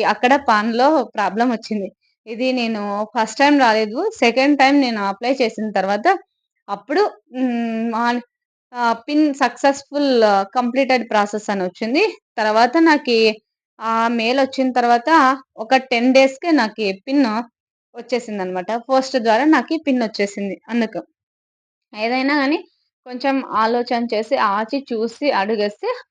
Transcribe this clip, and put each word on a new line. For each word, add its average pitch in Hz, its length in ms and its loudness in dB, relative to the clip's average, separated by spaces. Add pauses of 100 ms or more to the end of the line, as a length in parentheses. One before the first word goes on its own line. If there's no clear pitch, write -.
అక్కడ 240 300 2
పాన్‌లో 240 680 2
ప్రాబ్లం 214 480 -2
వచ్చింది. 214 380 -6 (360)
ఇది 240 260 -4
నేను 226 300 -4 (240)
ఫస్ట్ 220 340 -4
టైమ్ 285 200 4
రాలేదు, 226 560 0
సెకండ్ 262 440 2
టైమ్ 277 220 4
నేను 233 220 -2
అప్లై 202 300 -2
చేసిన 220 380 -4
తర్వాత 202 340 -2 (640)
అప్పుడు, 277 340 -4 (300)
హ్మ్, 247 220 -4 (380)
మా-, 240 300 -2 (520)
ఆ, 240 200 0
పిన్ 294 400 0
సక్సెస్‌ఫుల్, 277 880 0
ఆ, 202 200 4 (100)
కంప్లీటెడ్ 247 560 0
ప్రాసెస్ 208 400 -2
అని 196 140 -2
వచ్చింది. 226 400 -2 (340)
తర్వాత 226 400 2
నాకి 294 400 4 (600)
ఆ 226 280 0
మెయిల్ 240 320 0
వచ్చిన 269 320 0
తర్వాత 240 380 2 (480)
ఒక 226 260 0
టెన్ 247 300 2
డేస్‌కే 269 380 2
నాకి 214 500 -2
పిన్ 277 240 0 (720)
వచ్చేసిందనమాట. 214 800 -6
పోస్ట్ 262 400 -2
ద్వారా 226 260 2
నాకి 302 340 2
పిన్ 262 260 -2
వచ్చేసింది. 202 680 -6
అందుకు 226 300 -4 (920)
ఏదైనా 254 420 -2
కానీ 294 240 0 (460)
కొంచెం 262 480 -4
ఆలోచన 233 520 -2
చేసి, 226 300 -4 (120)
ఆచి 226 380 -4
చూసి 233 460 -4
అడుగేస్తే 208 580 -2 (220)